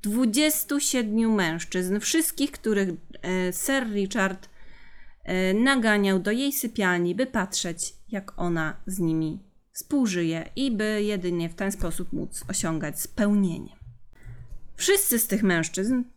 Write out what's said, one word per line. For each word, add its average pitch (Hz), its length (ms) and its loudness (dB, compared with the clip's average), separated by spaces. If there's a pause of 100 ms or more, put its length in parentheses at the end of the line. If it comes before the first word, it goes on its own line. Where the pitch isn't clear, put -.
dwudziestu 262 760 2
siedmiu 226 520 2
mężczyzn, 185 680 0
wszystkich, 302 520 0
których, 202 360 0
e, 185 640 -4
Sir 269 400 0
Richard, 196 560 0 (760)
e, 185 300 2
naganiał 214 640 4
do 202 120 0
jej 269 220 0
sypialni, 180 640 0
by 254 120 0
patrzeć, 190 680 -4 (140)
jak 196 280 -8
ona 165 400 -2 (100)
z 190 120 -4
nimi 160 480 0 (300)
współżyje 175 800 0
i 269 140 0
by 214 320 0
jedynie 180 460 0
w 165 60 -8
ten 196 180 -2
sposób 180 400 -2
móc - 360 -6
osiągać 160 520 -2
spełnienie. 202 760 0 (1000)
Wszyscy 392 420 4
z - 80 2
tych 202 160 0
mężczyzn 190 600 2 (140)